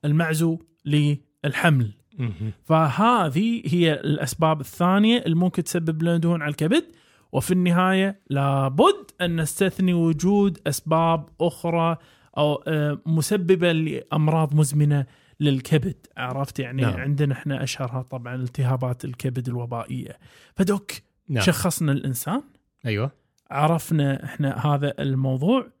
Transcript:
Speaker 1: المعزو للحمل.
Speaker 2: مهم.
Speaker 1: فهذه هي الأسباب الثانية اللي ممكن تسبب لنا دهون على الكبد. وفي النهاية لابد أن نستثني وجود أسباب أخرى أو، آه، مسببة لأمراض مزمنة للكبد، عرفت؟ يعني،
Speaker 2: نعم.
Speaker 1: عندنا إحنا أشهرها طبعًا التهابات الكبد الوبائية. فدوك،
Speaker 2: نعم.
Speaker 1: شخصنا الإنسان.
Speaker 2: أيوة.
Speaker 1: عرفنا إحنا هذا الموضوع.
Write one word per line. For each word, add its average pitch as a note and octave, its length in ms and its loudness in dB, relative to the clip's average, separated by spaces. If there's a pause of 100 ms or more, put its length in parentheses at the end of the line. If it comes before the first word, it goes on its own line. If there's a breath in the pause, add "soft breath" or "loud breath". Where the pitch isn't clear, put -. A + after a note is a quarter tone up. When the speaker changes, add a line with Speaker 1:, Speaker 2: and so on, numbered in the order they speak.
Speaker 1:
المعزو D#3+ 540 0 (260)
للحمل. D3 1040 0 (260)
Speaker 2:
مهم. A2 340 -6 (120)
Speaker 1:
فهذه F3+ 1000 2
هي D#3+ 280 2
الأسباب D3 680 -2
الثانية G#3 580 2
اللي E3 160 0
ممكن F3 280 0
تسبب D#3+ 400 -2
لنا E3+ 140 2
دهون E3+ 240 0
على D3 100 -4
الكبد. G#3 340 0 (460 soft breath)
وفي - 200 -2
النهاية F#3 760 2
لابد C#3 840 2 (100)
أن E3+ 200 -2
نستثني F3+ 520 0
وجود F3 760 2
أسباب D#3+ 600 0 (120)
أخرى E3+ 560 0 (400 soft breath)
أو، D3 300 0
آه، D3 380 -2
مسببة E3+ 680 2
لأمراض D#3 840 0
مزمنة D3 500 2 (340 soft breath)
للكبد، D3 560 0 (220)
عرفت؟ B2+ 420 -6
يعني، C3 220 -4
Speaker 2:
نعم. G#2 180 0
Speaker 1:
عندنا C#3+ 340 0
إحنا C3+ 300 -6
أشهرها B2+ 380 -6
طبعًا B2 340 -10
التهابات B2+ 680 -2
الكبد B2+ 420 -6
الوبائية. A#2+ 720 -8 (360 soft breath)
فدوك، F#3+ 360 -2 (380)
Speaker 2:
نعم. A#2+ 140 0
Speaker 1:
شخصنا E3 480 0
الإنسان. C#3+ 500 -4 (440)
Speaker 2:
أيوة. A2+ 260 -2 (400)
Speaker 1:
عرفنا D3+ 720 0
إحنا C#3 420 -4
هذا C#3+ 340 0
الموضوع. C3+ 680 0 (140)